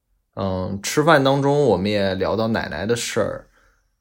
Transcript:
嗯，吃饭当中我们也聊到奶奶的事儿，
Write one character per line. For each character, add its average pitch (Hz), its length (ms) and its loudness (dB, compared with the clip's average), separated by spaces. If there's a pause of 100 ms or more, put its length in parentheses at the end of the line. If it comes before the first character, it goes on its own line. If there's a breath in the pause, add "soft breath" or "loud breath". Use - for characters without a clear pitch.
(360)
嗯， 95 460 -4
吃 - 200 0
饭 147 220 6
当 139 180 2
中 143 220 2
我 104 120 4
们 98 140 0
也 98 240 0
聊 92 220 -2
到 113 120 0
奶 107 200 -2
奶 80 180 -6
的 117 80 0
事 - 260 -4
儿， - 280 -6 (520)